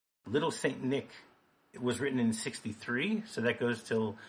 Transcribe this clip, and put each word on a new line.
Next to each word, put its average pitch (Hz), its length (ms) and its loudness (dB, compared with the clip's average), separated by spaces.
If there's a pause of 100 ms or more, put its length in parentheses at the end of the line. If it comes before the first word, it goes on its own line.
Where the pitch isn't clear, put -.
(260)
Little 151 240 2
Saint 131 320 -2
Nick 135 280 0 (720)
was 123 200 0
written 135 180 0
in 117 140 4
sixty-three, 131 960 -2
so - 160 -4
that 117 180 4
goes 120 220 2
till 110 340 2 (120)